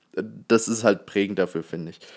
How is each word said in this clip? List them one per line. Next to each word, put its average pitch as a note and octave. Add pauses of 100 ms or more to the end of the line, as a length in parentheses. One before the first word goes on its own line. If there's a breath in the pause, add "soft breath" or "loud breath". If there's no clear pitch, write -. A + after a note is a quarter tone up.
(480 soft breath)
das A2+
ist A2+
halt G2+
prägend G2
dafür, F2+
finde E2+
ich. - (160 soft breath)